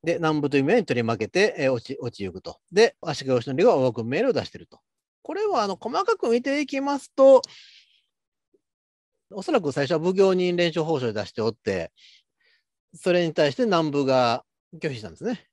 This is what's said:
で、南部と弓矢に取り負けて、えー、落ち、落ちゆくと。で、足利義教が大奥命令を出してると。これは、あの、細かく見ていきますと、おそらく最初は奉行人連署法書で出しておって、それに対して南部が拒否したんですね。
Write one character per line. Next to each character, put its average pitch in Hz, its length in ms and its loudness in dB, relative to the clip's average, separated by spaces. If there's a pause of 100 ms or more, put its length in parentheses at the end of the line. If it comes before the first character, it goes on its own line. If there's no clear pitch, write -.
で、 156 140 -2
南 156 240 0
部 143 100 -2
と 143 60 2
弓 139 160 2
矢 247 80 4
に 165 40 -4
取 120 160 -2
り 113 60 -2
負 113 100 0
け 104 100 -2
て、 180 300 0
え 139 120 0
ー、 131 40 0
落 117 100 -6
ち、 - 160 -10
落 123 160 -10
ち 101 80 -10
ゆ 92 80 -8
く 92 100 -14
と。 - 180 -16 (120)
で、 202 300 4
足 151 240 -8
利 131 60 -2
義 120 120 0
教 143 220 0
が 226 100 6
大 131 120 2
奥 117 160 -4
命 131 180 -2
令 269 80 0
を 220 40 0
出 110 120 -2
し - 60 -18
て 85 80 -18
る 82 80 -20
と。 - 120 -20 (440)
こ 311 100 -12
れ 415 140 -4
は、 294 160 0
あ 202 40 -2
の、 190 140 -6
細 247 220 -8
か 453 120 0
く 339 140 -4
見 247 140 2
て 285 180 -2
い 277 60 -4
き 277 120 -4
ま 277 200 -2
す - 120 -18
と、 269 300 8 (1900)
お 190 100 -12
そ 330 100 -6
ら 269 80 2
く 151 120 -4
最 143 140 -2
初 147 80 -2
は 156 60 -2
奉 180 140 -2
行 190 220 4
人 180 200 0
連 175 160 0
署 160 140 -4
法 156 140 -2
書 127 80 -2
で 107 60 -4
出 101 120 -4
し - 60 -18
て 117 100 -6
お 110 60 0
っ 110 80 -4
て、 92 360 -4 (1040)
そ 180 160 -2
れ 175 160 2
に 151 60 -4
対 151 180 2
し - 40 -8
て 254 100 0
南 165 260 0
部 143 140 0
が 127 400 2 (340)
拒 165 100 -6
否 127 80 -8
し 107 40 -12
た 104 80 -14
ん - 20 -18
で 80 60 -20
す - 60 -16
ね。 214 300 -8